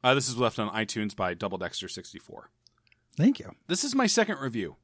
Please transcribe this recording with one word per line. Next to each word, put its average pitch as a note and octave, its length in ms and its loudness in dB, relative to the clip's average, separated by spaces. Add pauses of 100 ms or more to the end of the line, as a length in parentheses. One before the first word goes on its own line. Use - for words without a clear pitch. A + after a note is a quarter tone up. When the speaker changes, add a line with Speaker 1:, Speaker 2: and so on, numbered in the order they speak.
Speaker 1:
Uh, C3 60 6
this C#3 120 2
is B2 120 -2
left B2 200 2
on G#2+ 120 -2
iTunes G#2+ 440 -4
by F2+ 200 -2
Double F#2+ 240 -4
Dexter F2 280 -8
sixty-four. - 640 -14 (680)
Speaker 2:
Thank A3+ 200 6
you. - 160 -16 (120)
Speaker 1:
This F3+ 180 0
is C4 100 -2
my C4 120 4
second G#3 320 2
review. A2+ 460 -4